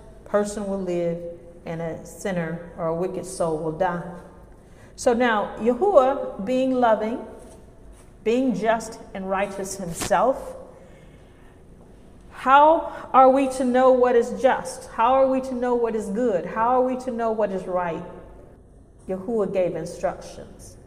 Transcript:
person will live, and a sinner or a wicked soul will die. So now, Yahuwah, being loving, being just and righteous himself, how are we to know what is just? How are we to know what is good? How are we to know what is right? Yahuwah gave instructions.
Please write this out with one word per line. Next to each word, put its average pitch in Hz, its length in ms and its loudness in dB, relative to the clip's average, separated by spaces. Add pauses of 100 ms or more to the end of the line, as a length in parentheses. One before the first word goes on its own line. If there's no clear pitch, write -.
(240)
person 208 420 -2
will 196 140 -4
live, 170 420 -2 (440)
and 165 160 -8
a 165 240 -8
sinner 175 720 -6
or 170 80 -4
a 165 80 0
wicked 180 320 -4
soul 165 320 -2
will 160 140 -4
die. 175 300 -2 (960)
So - 160 2
now, 226 460 0
Yahuwah, 254 880 2
being 254 300 0
loving, 226 420 2 (1040)
being 247 300 2
just 220 440 -2 (140)
and 190 160 -8
righteous 196 480 -4
himself, 196 800 -2 (1800)
how 294 840 4
are 262 160 10
we 269 200 4
to 254 160 -2
know 254 260 4
what 247 240 4
is 220 260 0
just? - 500 0
How 240 240 2
are 269 120 6
we 262 160 0
to 262 120 -8
know 247 200 -2
what 226 220 0
is 202 100 -4
good? 202 400 -2
How 240 340 0
are - 20 2
we 254 220 0
to 254 60 -4
know 226 220 -2
what 208 180 0
is 185 140 -4
right? 175 400 -4 (1040)
Yahuwah 190 440 -2
gave 180 220 0
instructions. - 1000 -10 (100)